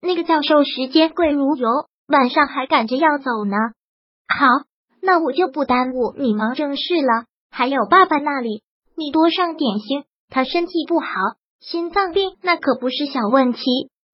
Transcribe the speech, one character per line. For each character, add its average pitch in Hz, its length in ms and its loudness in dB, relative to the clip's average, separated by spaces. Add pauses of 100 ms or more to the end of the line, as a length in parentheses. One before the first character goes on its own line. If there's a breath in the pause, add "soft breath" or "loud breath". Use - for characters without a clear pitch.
那 349 160 -2
个 330 80 -2
教 330 160 2
授 294 240 4
时 254 240 -6
间 320 220 4
贵 320 200 0
如 277 260 0
油， 240 120 -2 (400)
晚 269 220 4
上 285 160 2
还 269 200 -6
赶 254 200 0
着 247 100 -2
要 294 220 2
走 240 260 -4
呢。 202 120 -2 (680)
好， - 200 0 (560)
那 370 160 4
我 311 140 0
就 339 160 0
不 277 180 -2
耽 254 260 0
误 247 240 -2
你 254 160 0
忙 214 220 -2
正 285 220 -4
事 - 180 -4
了。 247 320 0 (240)
还 247 160 -2
有 262 240 0
爸 370 160 6
爸 320 120 0
那 285 220 -4
里， 220 220 -8 (340)
你 302 140 -8
多 320 180 4
上 339 280 -2
点 233 220 -2
心， 277 260 -6 (260)
他 262 140 0
身 349 220 -2
体 320 220 -4
不 339 120 0
好， - 60 -8 (540)
心 339 300 -8
脏 381 220 -2
病 381 280 -2
那 349 160 0
可 277 220 -2
不 254 100 -2
是 262 240 -4
小 233 160 -2
问 254 240 2
题， 254 380 -2 (240)